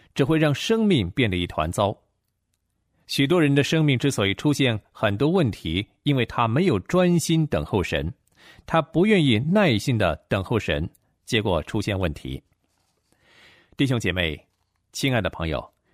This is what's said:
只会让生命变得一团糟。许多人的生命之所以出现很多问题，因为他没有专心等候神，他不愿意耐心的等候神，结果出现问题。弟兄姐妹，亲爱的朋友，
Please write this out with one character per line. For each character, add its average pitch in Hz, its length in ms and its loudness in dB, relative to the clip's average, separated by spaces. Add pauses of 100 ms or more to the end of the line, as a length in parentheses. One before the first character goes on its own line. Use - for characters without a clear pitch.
(140)
只 143 100 0
会 156 140 2
让 151 140 2
生 220 320 0
命 139 260 2
变 113 200 0
得 92 60 -2
一 87 100 -2
团 80 240 -4
糟。 101 260 -2 (1120)
许 139 200 0
多 175 140 2
人 143 140 4
的 139 80 4
生 160 220 0
命 139 140 2
之 143 120 0
所 110 160 0
以 98 80 0
出 147 180 0
现 127 260 0 (120)
很 104 260 -2
多 139 120 0
问 170 220 2
题， 90 360 -4 (160)
因 143 140 0
为 120 100 0
他 117 220 -2
没 127 160 0
有 143 160 2
专 175 380 2
心 160 280 0
等 78 180 -2
候 95 180 0
神， 78 300 -4 (540)
他 165 160 0
不 165 240 0
愿 202 180 4
意 117 140 4
耐 160 400 2
心 127 180 -2
的 87 200 0 (120)
等 101 140 0
候 113 160 -2
神， 80 320 -2 (340)
结 113 160 0
果 92 220 0
出 - 180 -4
现 101 180 -4
问 90 140 -2
题。 67 300 -12 (1300)
弟 139 100 0
兄 123 140 -2
姐 98 100 0
妹， 85 380 -4 (420)
亲 135 240 -2
爱 117 60 0
的 90 100 -2
朋 - 160 -6
友， 71 260 -6 (220)